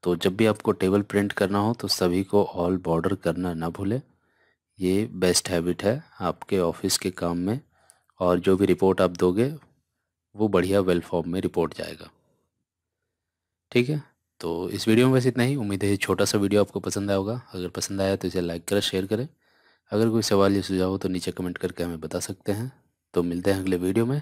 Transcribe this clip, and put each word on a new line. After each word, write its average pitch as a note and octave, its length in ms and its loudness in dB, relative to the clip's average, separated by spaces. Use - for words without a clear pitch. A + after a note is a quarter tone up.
तो F2 120 2
जब F#2+ 200 0
भी A2 100 4
आपको G#2+ 280 2
टेबल F#2+ 300 2
प्रिंट G2+ 280 0
करना G2+ 260 0
हो G#2+ 160 2
तो G#2 160 -8
सभी F#2 340 2
को G2+ 180 2
all F2+ 280 0
border E2+ 340 0
करना F2 360 -2
ना E2 160 -4
भूलें, G2+ 300 -4
ये F#2+ 260 2
बेस्ट F2+ 360 0
हैबिट F2 340 -2
है B2 180 0
आपके F#2 400 -4
ऑफिस F2 380 -2
के F#2+ 140 -4
काम F2 260 -4
में, G#2 220 -2
और F2+ 180 2
जो F#2+ 180 2
भी G2 100 4
रिपोर्ट F#2 340 2
आप F2 180 2
दोगे G2+ 340 2
वो G#2+ 140 0
बढ़िया F#2+ 320 2
वेल F2+ 220 2
फॉर्म E2+ 280 -4
में F#2 100 -2
रिपोर्ट E2+ 360 -2
जाएगा। E2 340 -12
ठीक B2 160 2
है, D3+ 140 -4
तो E2+ 300 -4
इस - 180 -4
वीडियो A#2+ 200 6
में C3 80 6
बस B2+ 100 4
इतना B2 160 2
ही। C3+ 140 0
उम्मीद G2+ 280 -4
है G2+ 60 2
ये G2+ 80 2
छोटा G2 260 0
सा G#2 140 0
वीडियो G2+ 220 2
आपको G2 200 0
पसंद G2+ 300 -4
आया G2 80 2
होगा। G#2+ 220 -4
अगर F2+ 200 -8
पसंद G2 300 -6
आया G2 160 2
तो F#2+ 120 -4
इसे F2+ 120 -2
लाइक E2+ 240 -4
करें, G2+ 160 0
शेयर F#2+ 260 -2
करें। A2 200 -2
अगर A2 180 2
कोई A2+ 140 2
सवाल G2 320 4
या F#2+ 60 0
सुझाव F#2 280 0
हो F#2+ 80 -2
तो F#2+ 100 -4
नीचे F2+ 240 -4
कमेंट F2+ 260 -8
करके F2+ 240 -6
हमें E2+ 180 -6
बता D#2+ 200 -6
सकते - 320 -8
हैं। A#2 200 -6
तो F2 100 2
मिलते F2 280 -2
हैं F#2+ 80 0
अगले F#2 180 -2
वीडियो G2 280 0
में C#3 160 -2